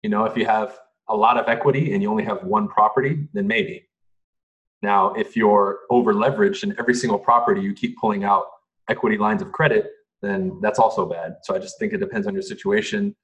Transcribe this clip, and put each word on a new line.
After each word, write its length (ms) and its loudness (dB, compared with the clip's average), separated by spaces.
You 60 -4
know, 160 2
if 120 -4
you 80 0
have 340 0
a 60 0
lot 220 4
of 120 -2
equity 440 0
and 80 0
you 80 -2
only 140 -2
have 200 -6
one 240 0
property, 640 0
then 120 -2
maybe. 440 -2
Now, 320 2
if 220 -6
you're 440 4
over 240 4
leveraged 500 2
and 160 -4
every 140 0
single 260 0
property 420 2
you 120 -2
keep 240 -6
pulling 260 -2
out 220 2
equity 280 0
lines 240 0
of 100 -10
credit, 400 0
then 400 -4
that's 180 0
also 260 2
bad. 360 -8
So 140 -4
I 40 -2
just 180 -14
think 160 -4
it 40 -4
depends 300 -4
on 60 -6
your 100 -6
situation. 800 -4